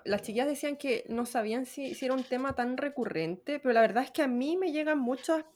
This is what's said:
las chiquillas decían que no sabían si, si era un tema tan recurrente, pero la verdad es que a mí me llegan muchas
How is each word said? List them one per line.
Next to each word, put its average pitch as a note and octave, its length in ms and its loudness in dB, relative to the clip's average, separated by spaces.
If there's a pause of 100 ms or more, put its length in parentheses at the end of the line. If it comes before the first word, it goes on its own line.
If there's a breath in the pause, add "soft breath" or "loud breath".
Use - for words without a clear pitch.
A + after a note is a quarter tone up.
las G3+ 160 0
chiquillas A3+ 260 0
decían C#4+ 300 -2
que C4+ 320 -2
no A#3 160 -2
sabían A#3 400 -2
si, C#4 300 -8
si - 100 -6
era B3+ 80 0
un C4 100 0
tema C4 320 -2
tan B3 220 -2
recurrente, C4 840 -4
pero B3+ 140 2
la A3+ 80 8
verdad A3 220 6
es C#4 80 -8
que - 100 0
a C#4+ 60 4
mí C4 300 0
me F#4 140 0
llegan D4+ 280 2
muchas C#4 440 0 (120)